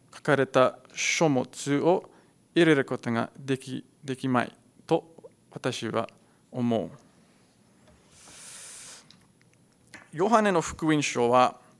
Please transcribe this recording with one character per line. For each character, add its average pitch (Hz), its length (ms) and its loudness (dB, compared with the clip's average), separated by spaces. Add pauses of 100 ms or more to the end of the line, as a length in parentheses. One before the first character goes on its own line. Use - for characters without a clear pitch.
(140)
書 - 80 -20
か 143 140 2
れ 135 100 2
た 131 320 2 (160)
書 - 340 0
物 139 500 -2
を 165 300 0 (460)
入 170 100 6
れ 160 120 6
る 131 80 2
こ 131 120 -8
と - 140 -6
が 117 260 -2
で 135 220 -4
き、 - 260 -12 (200)
で 139 120 -8
き 135 120 -6
ま 123 160 2
い - 120 -16 (300)
と 165 180 0 (460)
私 - 380 -8
は 110 200 -4 (440)
思 120 320 -2
う。 80 60 -14 (3250)
ヨ 170 160 0
ハ 226 120 6
ネ 208 120 2
の 170 80 2
福 - 260 -6
音 151 160 2
書 123 260 0
は、 127 320 4 (200)